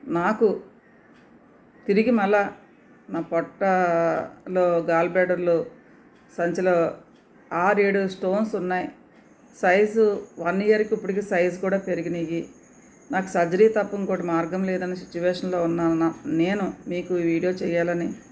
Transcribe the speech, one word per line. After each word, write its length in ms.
నాకు 540
తిరిగి 240
మళ్ళా 420
నా 120
పొట్టలో 1600
గాల్ 320
బ్లాడర్‌లో 560
సంచిలో 540
ఆరు, 260
ఏడు 280
స్టోన్స్ 480
ఉన్నాయి. 340
సైజు 600
వన్ 240
ఇయర్‌కి 300
ఇప్పటికి 280
సైజు 380
కూడా 180
పెరిగినాయి. 720
నాకు 160
సర్జరీ 400
తప్ప 260
ఇంకోటి 300
మార్గం 400
లేదనే 320
సిచ్యువేషన్‌లో 680
ఉన్నాను 320
నా-, 180
నేను 480
మీకు 300
ఈ 60
వీడియో 280
చేయాలని 640